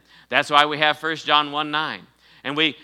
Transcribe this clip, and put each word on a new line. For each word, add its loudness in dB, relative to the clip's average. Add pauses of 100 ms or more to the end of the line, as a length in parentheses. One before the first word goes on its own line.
(280)
That's 0
why 6
we -4
have 2
First -6
John 2
one -6
nine. -6 (360)
And -6
we, 0